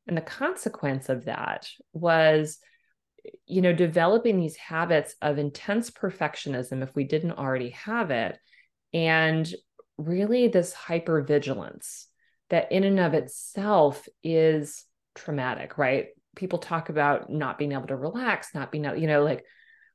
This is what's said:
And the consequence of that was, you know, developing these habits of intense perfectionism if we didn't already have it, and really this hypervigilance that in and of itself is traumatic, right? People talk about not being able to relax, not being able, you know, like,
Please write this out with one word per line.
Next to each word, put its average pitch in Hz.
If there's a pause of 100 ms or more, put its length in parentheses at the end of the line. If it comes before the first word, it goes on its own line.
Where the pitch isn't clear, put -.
And 170
the 160
consequence 156
of 127
that - (240)
was, 160 (880)
you 185
know, 180
developing 180
these 160
habits 160
of 147
intense 202
perfectionism 139
if 131
we 143
didn't 160
already 127
have 214
it, 113 (540)
and 160 (460)
really 208
this 175
hypervigilance 147 (460)
that 170
in 190
and 196
of 160
itself 190 (160)
is 160 (320)
traumatic, 127
right? 135 (300)
People 180
talk 165
about 143
not 143
being 147
able 131
to 135
relax, 196
not 139
being 151
able, 139
you 160
know, 147
like, 147 (500)